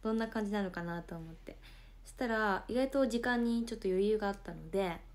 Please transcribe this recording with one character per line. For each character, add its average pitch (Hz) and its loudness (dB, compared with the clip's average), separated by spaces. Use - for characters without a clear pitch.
ど 220 2
ん 226 2
な 226 0
感 220 -2
じ 202 -2
な 208 2
の 190 0
か 175 -6
な 170 -4
と 170 -10
思 165 -10
っ - -14
て。 - -14
そ - -18
し - -18
た 254 0
ら、 214 2
意 220 -2
外 262 4
と 269 4
時 233 0
間 240 2
に 233 2
ち 226 -6
ょ 214 -6
っ - -12
と - -2
余 190 4
裕 214 6
が 208 0
あ 202 2
っ 202 -4
た - -10
の 160 -12
で 180 0